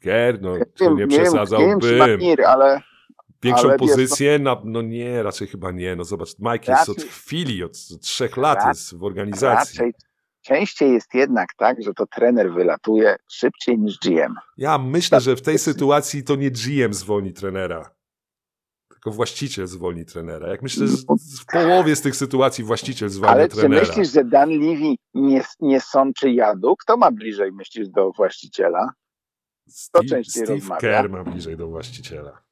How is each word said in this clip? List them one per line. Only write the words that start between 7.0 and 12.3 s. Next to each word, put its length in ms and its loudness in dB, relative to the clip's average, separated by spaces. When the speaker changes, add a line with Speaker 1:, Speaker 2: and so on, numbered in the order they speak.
Speaker 1:
chwili, 540 -8
od 80 -12
trzech 360 -6
lat 220 2
Speaker 2:
Rac-, 100 2
Speaker 1:
jest 300 -6
w 60 -12
organizacji. 760 -2
Speaker 2:
raczej 160 -2
częściej 500 2
jest 220 0
jednak 420 0
tak, 260 0
że 120 -6
to 120 -2
trener 460 0